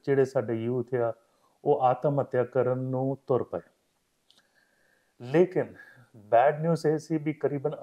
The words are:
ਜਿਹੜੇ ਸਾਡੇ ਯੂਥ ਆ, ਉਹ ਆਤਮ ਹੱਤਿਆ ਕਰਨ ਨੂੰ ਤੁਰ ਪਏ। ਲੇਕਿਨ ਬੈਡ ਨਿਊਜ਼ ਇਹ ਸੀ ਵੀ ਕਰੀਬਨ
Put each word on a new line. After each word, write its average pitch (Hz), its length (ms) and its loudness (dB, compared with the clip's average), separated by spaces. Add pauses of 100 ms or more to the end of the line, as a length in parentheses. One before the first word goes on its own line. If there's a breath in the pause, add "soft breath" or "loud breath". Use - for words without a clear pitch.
ਜਿਹੜੇ 135 200 2
ਸਾਡੇ 120 300 -2
ਯੂਥ 120 400 -4
ਆ, 117 180 -2 (520)
ਉਹ 143 160 2
ਆਤਮ 135 400 2
ਹੱਤਿਆ 123 240 -2
ਕਰਨ 127 340 0
ਨੂੰ 131 480 -4
ਤੁਰ 123 160 0
ਪਏ। - 180 -8 (1600)
ਲੇਕਿਨ 151 520 0 (420 loud breath)
ਬੈਡ 117 440 2
ਨਿਊਜ਼ 160 260 0
ਇਹ 151 120 2
ਸੀ 156 200 -4
ਵੀ 151 140 -4
ਕਰੀਬਨ 143 500 -4